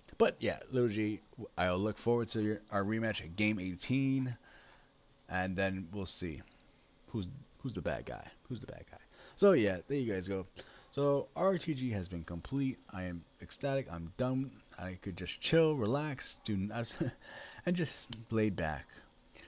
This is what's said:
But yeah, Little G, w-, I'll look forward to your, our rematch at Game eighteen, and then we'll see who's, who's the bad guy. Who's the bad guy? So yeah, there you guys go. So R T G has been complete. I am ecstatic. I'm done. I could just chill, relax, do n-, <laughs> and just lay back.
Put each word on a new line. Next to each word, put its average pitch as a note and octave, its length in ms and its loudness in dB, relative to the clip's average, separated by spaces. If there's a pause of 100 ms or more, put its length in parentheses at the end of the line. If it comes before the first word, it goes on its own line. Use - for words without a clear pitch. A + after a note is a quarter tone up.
(180)
But G#3+ 200 6
yeah, - 200 0 (120)
Little B2 180 4
G, G#2+ 320 0 (120)
w-, - 260 -12
I'll F2+ 200 4
look G#2+ 200 0
forward A#2+ 300 2
to A2 140 -2
your, G#2+ 180 0 (100)
our G2+ 140 2
rematch A2 380 0
at E2 120 -10
Game G#2+ 240 2
eighteen, C3 800 0 (920)
and F#2 280 0
then F#2+ 360 0
we'll G2+ 140 -4
see D#2+ 360 -4 (680)
who's, G2+ 160 -2 (320)
who's A#2+ 160 -8
the E2+ 80 -4
bad C2+ 240 -2
guy. A#1 220 -8 (200)
Who's A#2 120 -8
the A2+ 80 -14
bad - 200 -12
guy? - 100 -20 (360)
So G3+ 180 8
yeah, G2+ 260 6 (100)
there C#3+ 100 2
you A#2+ 140 0
guys F#2 160 -2
go. F#2+ 180 -2 (440)
So C#3+ 440 2
R F#3 240 2
T D#3 160 -2
G B2+ 160 -2
has G2 160 0
been F2 160 -6
complete. C3 560 -2 (140)
I F#2+ 100 -6
am F2 220 -6 (180)
ecstatic. C3+ 480 -4
I'm E2+ 260 -8
done. C3 360 -2 (260)
I F#2 240 -8
could F#2 140 -6
just - 240 -6
chill, D#3+ 340 6
relax, C#3 720 -2
do A2+ 80 -2
n-, G2+ 200 0 (540)
<laughs> - 400 -10
and F3+ 80 2
just E3 400 -4 (160)
lay A2 180 4
back. D#2 380 -2 (600)